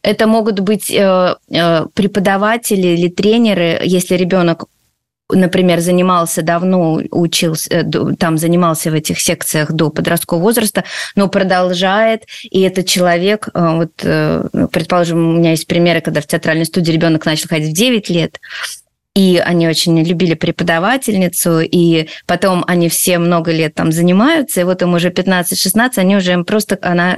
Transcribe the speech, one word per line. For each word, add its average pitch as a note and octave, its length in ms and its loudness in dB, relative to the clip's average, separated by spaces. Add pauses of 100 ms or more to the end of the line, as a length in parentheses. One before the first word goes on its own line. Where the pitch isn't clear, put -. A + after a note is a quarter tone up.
Это G#3+ 240 0
могут A3 320 0
быть, G3+ 280 -2
э, F#3 460 2 (160)
э, E3 420 0
преподаватели G3 920 0
или F3 220 2
тренеры, G3 760 2
если F3+ 300 0
ребенок, F3+ 520 0 (680)
например, F#3 460 2
занимался F3+ 640 0
давно, E3+ 580 0 (100)
учился, E3 600 -2
э, E3 140 0
до, - 320 -2
там D#3+ 200 0
занимался E3 540 0
в D#3 40 -2
этих D#3 240 -4
секциях D#3 540 -2
до D#3+ 160 0
подросткового E3+ 540 -2
возраста, G#3+ 420 0 (320)
но G3+ 120 2
продолжает, F#3+ 960 0 (260)
и F#3+ 100 2
этот F#3 260 0
человек, F3+ 680 0
э, E3 220 0
вот, E3 160 -2 (100)
э, D#3 420 0 (260)
предположим, E3+ 600 0
у E3 80 2
меня E3 140 4
есть D#3 140 -2
примеры, E3+ 360 2
когда D#3 180 -2
в C#3+ 60 -8
театральной D#3+ 400 -2
студии E3 260 0
ребенок D#3+ 320 2
начал D#3 240 -2
ходить D#3 220 -2
в - 20 -4
девять A3 380 0
лет, E3 300 -2 (720)
и F#3 280 4
они E3+ 260 0
очень E3 360 0
любили E3+ 300 0
преподавательницу, F3 1300 0
и E3 480 2 (180)
потом F3+ 400 0
они E3+ 240 0
все F3+ 280 0
много E3+ 340 0
лет D#3+ 220 -2
там E3 160 -2
занимаются, G3 680 2
и F3 40 2
вот F#3 180 -2
им F3 100 0
уже F3 180 0
пятнадцать-шестнадцать, F#3 880 0
они F#3+ 180 2
уже F3+ 160 0
им F3 120 0
просто, G#3 380 -2
она F3+ 360 0